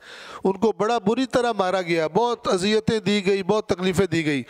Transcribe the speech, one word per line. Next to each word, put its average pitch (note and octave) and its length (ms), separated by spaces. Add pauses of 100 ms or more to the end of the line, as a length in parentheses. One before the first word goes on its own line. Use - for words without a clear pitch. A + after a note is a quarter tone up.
(460)
उनको F#3+ 340
बड़ा A3+ 200
बुरी A#3 260
तरह A#3+ 280
मारा F#3+ 280
गया, E3 260
बहुत A3+ 400
अजियतें G#3+ 560
दी G#3 180
गई, G3 220
बहुत G3+ 300
तकलीफ़ें F#3 340
दी E3 160
गई, C#3+ 260